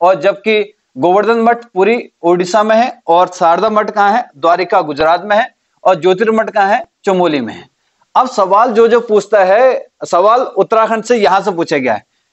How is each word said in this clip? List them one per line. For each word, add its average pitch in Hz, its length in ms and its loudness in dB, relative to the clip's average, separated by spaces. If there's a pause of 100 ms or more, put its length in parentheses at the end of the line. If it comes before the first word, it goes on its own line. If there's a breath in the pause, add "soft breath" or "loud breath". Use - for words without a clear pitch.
और 180 200 2
जबकि 208 420 -2 (340)
गोवर्धन 202 440 0
मठ 233 260 0
पुरी 214 440 -2 (140)
ओडिशा 180 380 0
में 220 140 0
है, 247 300 -2
और 175 240 2
शारदा 180 400 0
मठ 214 200 -2
कहाँ 202 220 0
है, 240 240 -2
द्वारिका 175 460 0
गुजरात 156 420 -2
में 208 120 -2
है, 240 160 -2 (320)
और 185 160 2
ज्योतिर्मठ 208 500 0
कहाँ 202 180 0
है, 233 160 -2 (200)
चमोली 175 360 0
में 110 140 -10
है। 87 140 -20 (460)
अब 247 140 0
सवाल 220 440 0
जो 226 160 4
जो 226 120 4
पूछता 208 440 0
है, 214 420 2 (180)
सवाल 208 360 2
उत्तराखंड 220 640 -2
से 247 120 0
यहां 190 260 2
से 202 100 -4
पूछा 165 260 -4
गया 123 160 -2
है 101 100 -10 (280)